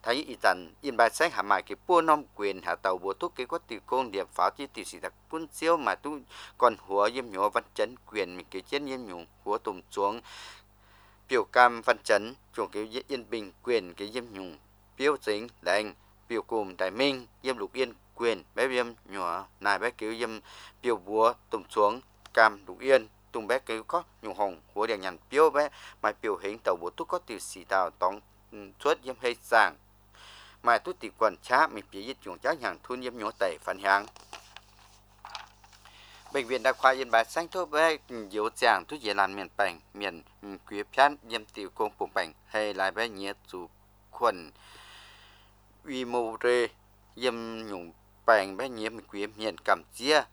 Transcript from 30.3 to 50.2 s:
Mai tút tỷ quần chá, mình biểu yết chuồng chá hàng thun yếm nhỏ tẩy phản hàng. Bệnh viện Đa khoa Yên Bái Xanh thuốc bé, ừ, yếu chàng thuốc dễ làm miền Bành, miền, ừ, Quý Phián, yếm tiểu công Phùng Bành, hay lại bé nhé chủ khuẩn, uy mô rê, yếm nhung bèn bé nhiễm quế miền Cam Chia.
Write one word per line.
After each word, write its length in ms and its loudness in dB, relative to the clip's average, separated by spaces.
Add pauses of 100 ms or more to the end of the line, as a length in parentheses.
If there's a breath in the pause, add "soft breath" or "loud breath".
Mai 160 4
tút 220 -8
tỷ 180 -10
quần 240 2
chá, 240 4
mình 260 -10
biểu 100 -12
yết 180 -12
chuồng 180 -14
chá 240 -2
hàng 200 -6
thun 180 -8
yếm 180 -10
nhỏ 200 -6
tẩy 220 -2
phản 220 -6
hàng. 240 2 (2250 loud breath)
Bệnh 140 -2
viện 160 -2
Đa 100 4
khoa 200 6
Yên 180 -4
Bái 140 6
Xanh 240 -6
thuốc 220 -6
bé, 260 4 (120)
ừ, 220 -10
yếu 260 -2
chàng 320 4
thuốc 120 -10
dễ 140 -2
làm 220 2
miền 200 -8
Bành, 240 0 (140)
miền, 280 -6 (200)
ừ, 60 -14 (220)
Quý 120 -8 (100)
Phián, 240 4 (120)
yếm 160 -8
tiểu 300 -12
công 240 -2
Phùng 160 -4
Bành, 180 -2 (140)
hay 280 -4
lại 160 0
bé 180 -4
nhé 240 -10 (160)
chủ 200 -14 (420)
khuẩn, 400 -2 (1300 loud breath)
uy 200 -6
mô 380 -2
rê, 260 4 (460)
yếm 200 0 (320)
nhung 260 -12 (340)
bèn 300 6
bé 120 -4
nhiễm 320 -6
quế 260 -8
miền 380 -6
Cam 180 2 (120)
Chia. 280 4 (100)